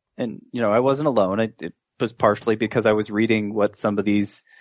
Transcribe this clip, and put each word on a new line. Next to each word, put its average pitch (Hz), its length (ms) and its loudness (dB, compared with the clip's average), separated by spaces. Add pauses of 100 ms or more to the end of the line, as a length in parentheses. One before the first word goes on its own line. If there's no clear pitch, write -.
(160)
and, - 340 -8
you 123 100 -6
know, 107 120 2
I 113 80 4
wasn't 135 260 0
alone. 104 320 2
It, 110 220 -2
it 87 140 -10 (260)
was 117 120 -2
partially 107 440 2
because 110 280 -2
I 110 100 4
was 107 180 -4
reading 107 420 0
what 104 220 0
some 104 200 -4
of 101 80 -2
these, 104 380 -2 (180)